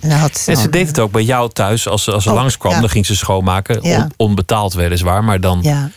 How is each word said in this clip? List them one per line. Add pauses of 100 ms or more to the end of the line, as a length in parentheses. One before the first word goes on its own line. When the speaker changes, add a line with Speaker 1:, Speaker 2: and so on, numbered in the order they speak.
Speaker 1:
En,
had
Speaker 2:
En
ze
Speaker 1:
dan
Speaker 2:
deed
het
ook
bij
jou
thuis.
Als
ze,
als
ze
Speaker 1:
Oh,
Speaker 2:
langskwam,
Speaker 1:
ja.
Speaker 2:
dan
ging
ze
schoonmaken.
Speaker 1:
Ja.
Speaker 2:
On-,
onbetaald
weliswaar,
maar
dan
Speaker 1:
Ja,